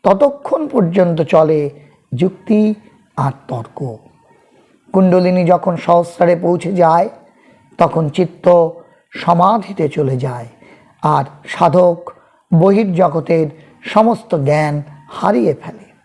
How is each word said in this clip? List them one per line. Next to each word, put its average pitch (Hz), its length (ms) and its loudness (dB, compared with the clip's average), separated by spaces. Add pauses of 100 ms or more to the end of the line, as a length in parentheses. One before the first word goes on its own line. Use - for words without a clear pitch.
ততক্ষণ 277 600 0
পর্যন্ত 175 580 0
চলে 156 360 2 (500)
যুক্তি 190 500 -2 (560)
আর 139 160 -4 (140)
তর্ক। - 320 -12 (1120)
কুণ্ডলিনী 180 520 2
যখন 175 320 2
সহস্রারে 175 580 0
পৌঁছে 175 380 -2
যায়, 170 340 2 (720)
তখন 160 300 0
চিত্ত 170 360 -4 (680)
সমাধিতে 185 760 -2
চলে 135 280 -4
যায়, 123 300 -8 (560)
আর 147 220 0 (220)
সাধক 175 500 2 (540)
বহির্জগতের 170 960 2 (380)
সমস্ত 220 460 0 (140)
জ্ঞান 147 300 0 (340)
হারিয়ে 202 440 -2
ফেলে। - 340 -16 (180)